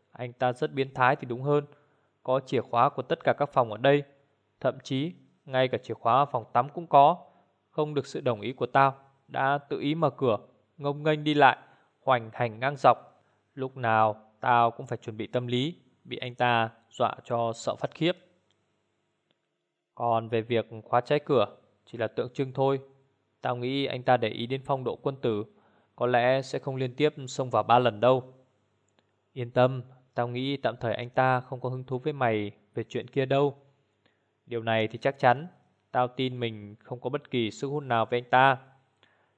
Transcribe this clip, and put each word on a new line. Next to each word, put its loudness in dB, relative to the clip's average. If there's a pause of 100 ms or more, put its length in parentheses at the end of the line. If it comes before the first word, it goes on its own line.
(120)
Anh -12
ta 0
rất -6
biến -4
thái 4
thì -12
đúng -8
hơn. 0 (580)
Có 0
chìa -2
khóa 2
của -10
tất -4
cả 2
các -2
phòng 2
ở -10
đây. 4 (560)
Thậm -2
chí -4 (320)
ngay 0
cả -2
chìa -8
khóa 2
phòng -6
tắm 0
cũng -12
có. 6 (440)
Không -4
được -4
sự -10
đồng -2
ý -6
của -6
tao, 2 (320)
đã -2
tự -8
ý -2
mở 0
cửa, 0 (400)
ngông -6
nghênh 0
đi 0
lại, 6 (440)
hoành 0
hành -4
ngang -2
dọc. 6 (560)
Lúc -8
nào 2
tao 4
cũng -14
phải -8
chuẩn -14
bị -8
tâm -4
lý, -4 (220)
bị -12
anh -10
ta 2 (200)
dọa -2
cho -2
sợ -6
phát -8
khiếp. -2 (1800)
Còn -2
về -2
việc -2 (160)
khóa 0
trái 0
cửa, 0 (280)
chỉ -18
là -2
tượng -6
trưng -6
thôi. 0 (640)
Tao -2
nghĩ -4
anh -6
ta 4
để 0
ý -8
đến -4
phong -4
độ -4
quân -6
tử, -2 (500)
có -2
lẽ 2
sẽ -8
không -8
liên -6
tiếp 0 (140)
xông -6
vào 2
ba 6
lần 2
đâu." 2 (1000)
"Yên -10
tâm, 2 (300)
tao -2
nghĩ -4
tạm -4
thời -2
anh -8
ta 2
không -12
có -6
hứng -8
thú -6
với -4
mày 0 (220)
về -6
chuyện -8
kia -2
đâu." 0 (880)
"Điều -8
này 0
thì -10
chắc -2
chắn, 2 (440)
tao 0
tin -6
mình -8
không -14
có -8
bất -8
kỳ 0
sức -8
hút -6
nào 0
với -2
anh -12
ta." 6 (800)